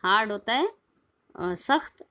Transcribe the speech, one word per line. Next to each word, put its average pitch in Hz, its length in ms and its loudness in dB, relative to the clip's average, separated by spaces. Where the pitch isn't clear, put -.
हार्ड 202 280 2
होता 208 220 -4
है, 302 160 2
अ, 175 200 -4
सख्त - 560 -2